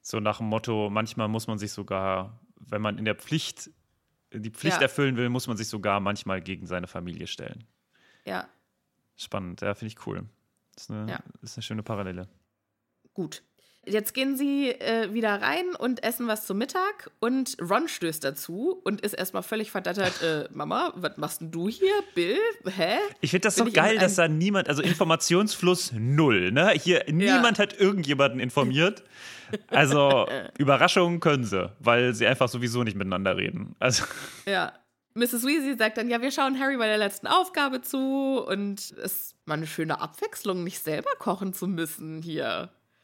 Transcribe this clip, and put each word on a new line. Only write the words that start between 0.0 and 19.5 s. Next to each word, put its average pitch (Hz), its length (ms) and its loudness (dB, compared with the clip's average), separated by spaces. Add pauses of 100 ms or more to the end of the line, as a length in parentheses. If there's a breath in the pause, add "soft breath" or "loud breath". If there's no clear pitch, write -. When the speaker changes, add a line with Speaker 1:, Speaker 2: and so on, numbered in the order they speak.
Speaker 1:
So - 180 -4
nach 104 180 0
dem 113 100 -4
Motto, 107 420 0
manchmal 110 380 -2
muss 110 180 -4
man 110 120 -4
sich 101 140 -6
sogar, 95 680 -4 (160)
wenn 107 260 -6
man 107 160 -2
in 107 60 -6
der 107 100 0
Pflicht, - 560 -6 (600)
die 110 180 -10
Pflicht 170 260 0
Speaker 2:
Ja. 151 60 4
Speaker 1:
erfüllen 135 340 2
will, 120 120 0
muss 123 180 -2
man 117 100 -4
sich 110 120 -6
sogar 101 320 0
manchmal 98 420 -4
gegen 90 240 -10
seine 87 200 -6
Familie 85 400 -10
stellen. - 380 -12 (600 soft breath)
Speaker 2:
Ja. 92 240 -10 (680)
Speaker 1:
Spannend, 90 440 -10
ja, 98 140 -4
finde 110 200 -10
ich - 120 -16
cool. 101 180 -8 (520)
Ist - 140 -18
eine, 107 200 -8
Speaker 2:
Ja. - 80 -8 (240)
Speaker 1:
ist - 160 -16
eine 113 40 -12
schöne 107 200 -8
Parallele. 95 460 -8 (840)
Speaker 2:
Gut. 160 300 -8 (440 soft breath)
Jetzt 214 260 -2
gehen 269 240 -2
sie, 277 360 0
äh, 226 420 -2
wieder 214 260 0
rein 339 340 0
und 247 280 -2
essen 240 260 -2
was 214 180 -4
zum 196 120 -4
Mittag 370 600 -2
und 254 420 0
Ron 208 280 0
stößt 160 340 -4
dazu 202 640 -4
und 196 160 -2
ist 208 140 -4
erstmal 190 280 -4
völlig 220 280 -4